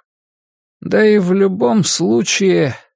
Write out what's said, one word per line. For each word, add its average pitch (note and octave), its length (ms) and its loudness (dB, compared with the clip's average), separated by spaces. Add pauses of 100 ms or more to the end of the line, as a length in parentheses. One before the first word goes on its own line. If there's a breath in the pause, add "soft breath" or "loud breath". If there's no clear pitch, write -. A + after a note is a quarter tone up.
(800)
Да - 260 -2
и G#3+ 120 4
в F3+ 160 0
любом G3 500 0
случае... F3+ 960 0 (180 loud breath)